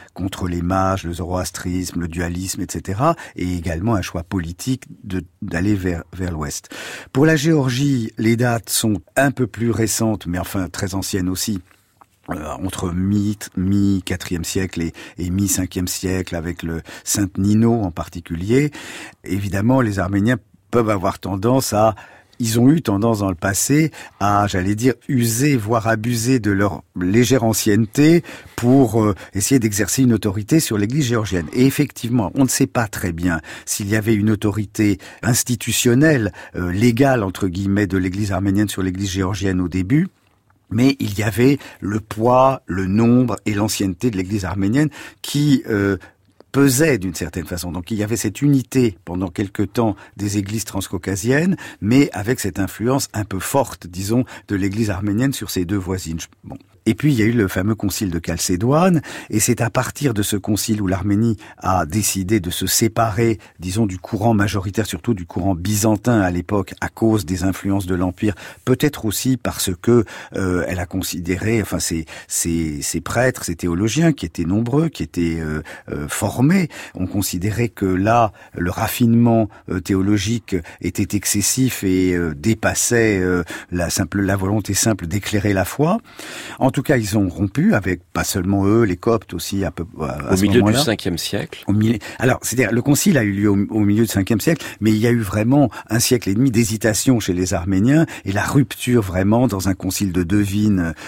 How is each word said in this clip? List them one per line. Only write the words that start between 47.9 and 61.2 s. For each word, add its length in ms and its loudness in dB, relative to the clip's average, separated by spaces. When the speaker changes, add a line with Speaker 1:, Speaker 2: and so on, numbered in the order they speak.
Speaker 1:
il 60 -2
y 60 -2
avait 140 -2
cette 260 -4
unité 640 2
pendant 220 -4
quelque 340 -4
temps 340 0
des 180 -4
églises 300 -4
transcaucasiennes, 880 -2
mais 320 4
avec 280 -4
cette 180 -4
influence 560 -2
un 100 -4
peu 140 -6
forte, 480 -2
disons, 380 -2
de 80 0
l'Église 340 0
arménienne 420 -2
sur 180 -10
ces 140 -2
deux 140 -2
voisines. 400 -4
Bon. 140 -14
Et 100 2
puis, 180 2
il 80 2
y 20 4
a 40 4
eu 60 4
le 140 4
fameux 300 0
concile 340 -2
de 160 -4
Chalcédoine, 760 2
et 80 -2
c'est 220 0
à 100 -2
partir 440 -2
de 100 -2
ce 100 -2
concile 480 -2
où 60 0
l'Arménie 480 0